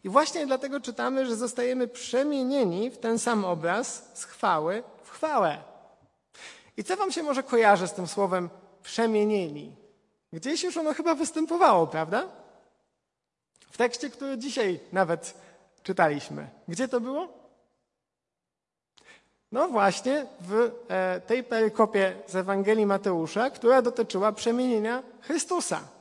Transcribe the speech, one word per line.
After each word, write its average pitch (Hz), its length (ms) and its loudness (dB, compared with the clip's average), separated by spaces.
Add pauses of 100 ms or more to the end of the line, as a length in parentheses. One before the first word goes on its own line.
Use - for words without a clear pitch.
I 196 60 -8
właśnie 302 360 2
dlatego 269 340 -2
czytamy, 254 460 -4
że 233 100 -2
zostajemy 247 520 -2
przemienieni 254 1040 -2
w - 60 -20
ten 226 220 -2
sam 220 260 0
obraz 175 680 -4
z - 100 -14
chwały 185 600 -2 (200)
w - 60 -20
chwałę. 214 480 0 (1200)
I 214 60 -8
co 370 120 -2
wam 392 160 -2
się 330 120 -4
może 269 200 -2
kojarzy 208 440 6
z - 60 -8
tym 180 140 -6
słowem 185 420 -2 (340)
przemienieni? 202 920 0 (580)
Gdzieś 269 300 -4
już 359 140 -4
ono 311 160 0
chyba 320 220 0
występowało, 311 720 4
prawda? 165 400 -2 (1400)
W - 60 -18
tekście, 240 320 -2
który 277 280 -8
dzisiaj 220 420 -4 (140)
nawet 170 400 -2 (500)
czytaliśmy. 147 640 0 (200)
Gdzie 202 200 -4
to 247 140 -2
było? 285 260 -6 (2250)
No 277 160 0
właśnie 247 580 2 (160)
w, 220 300 2 (160)
e, 185 340 0
tej 240 220 -2
perykopie 214 720 2 (120)
z 175 80 -12
Ewangelii 196 500 2
Mateusza, 196 640 0
która 254 320 4
dotyczyła 214 500 0
przemienienia 233 720 0 (180)
Chrystusa. 302 580 -2 (220)